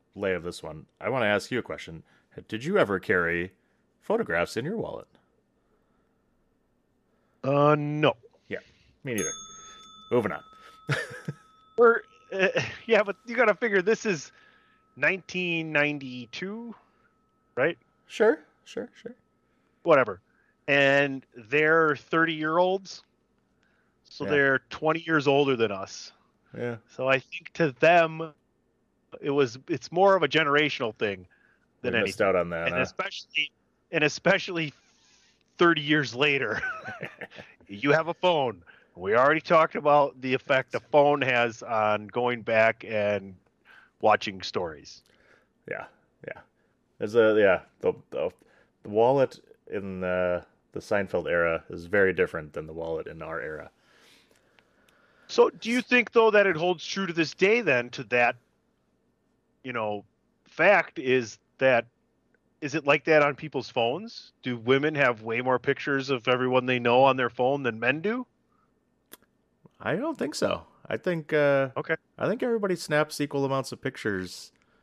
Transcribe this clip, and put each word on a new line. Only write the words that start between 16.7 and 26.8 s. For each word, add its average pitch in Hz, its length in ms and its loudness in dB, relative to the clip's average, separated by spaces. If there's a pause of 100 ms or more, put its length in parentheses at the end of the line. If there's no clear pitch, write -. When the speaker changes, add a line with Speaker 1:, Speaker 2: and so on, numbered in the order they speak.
Speaker 2:
right? 151 200 -2 (300)
Speaker 1:
Sure, 233 320 2 (260)
sure, - 240 -12 (140)
sure. 247 120 -16 (680)
Speaker 2:
Whatever. 127 380 2 (460)
And 139 600 2 (100)
they're 151 600 2
thirty-year-olds. 165 1080 -2 (1000)
So - 200 -12
Speaker 1:
Yeah. 101 60 -6
Speaker 2:
they're 139 280 2 (120)
twenty 156 300 -2
years 156 280 0
older 139 280 2
than 113 140 0
us. - 420 -12 (440)
Speaker 1:
Yeah. 117 200 -8 (200)